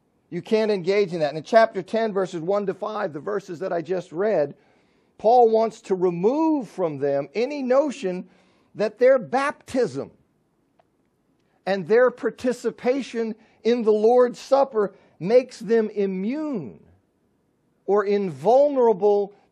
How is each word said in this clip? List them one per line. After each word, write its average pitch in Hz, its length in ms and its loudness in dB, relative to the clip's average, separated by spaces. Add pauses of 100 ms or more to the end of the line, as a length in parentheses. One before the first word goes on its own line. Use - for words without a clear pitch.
(300)
You 170 120 -10
can't 220 300 0
engage 190 420 -2
in 175 60 -6
that." 147 100 -2
And 151 80 -8
in 156 60 -10
chapter 226 380 2
ten, 220 320 -4
verses 180 280 -4
one 196 260 -2
to 185 60 -4
five, 208 400 -8
the 151 60 -10
verses 185 400 -8
that 185 140 -6
I 175 80 -4
just 170 300 -6
read, 165 440 -2 (640)
Paul 233 320 6
wants 220 320 0
to 196 140 -2
remove 214 720 0
from 160 300 -4
them 139 340 -2
any 277 280 -4
notion 247 680 -2 (460)
that 214 220 -4
their 262 220 6
baptism 214 920 -4 (1500)
and 190 220 -4
their 233 240 4
participation 233 1200 -4 (280)
in 233 200 2
the 214 80 4
Lord's 240 480 4
Supper 262 560 0 (240)
makes 247 400 2
them 220 320 0
immune 196 880 -4 (1080)
or 202 200 0
invulnerable 202 1300 2 (180)